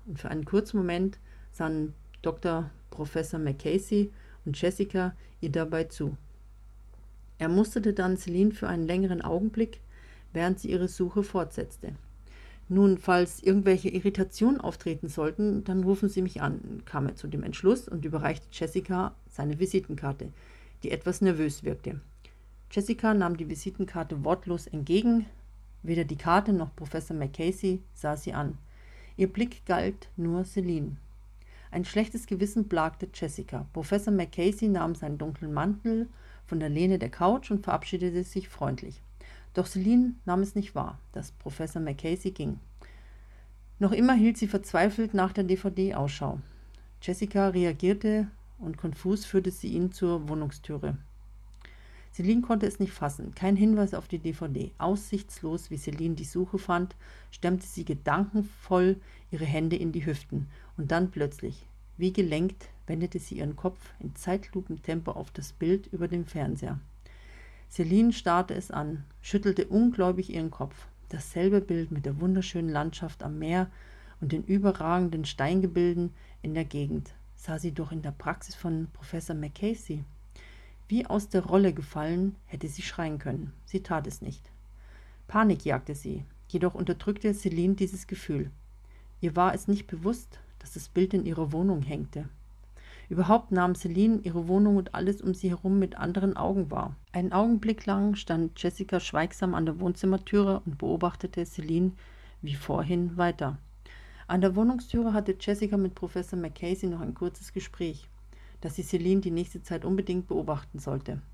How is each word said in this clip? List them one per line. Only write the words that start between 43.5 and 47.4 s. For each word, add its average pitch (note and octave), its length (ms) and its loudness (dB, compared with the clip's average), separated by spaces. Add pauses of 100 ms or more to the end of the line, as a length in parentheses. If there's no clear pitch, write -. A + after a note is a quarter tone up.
Noch G3 140 4
immer B3+ 220 6
hielt A3+ 220 6
sie G#3+ 100 -2
verzweifelt G#3 680 2
nach F#3 180 2
der G3 120 0
D F#3 120 2
V F#3+ 140 -2
D F#3+ 240 0
Ausschau. C#3+ 460 -4 (600)
Jessica G3 460 2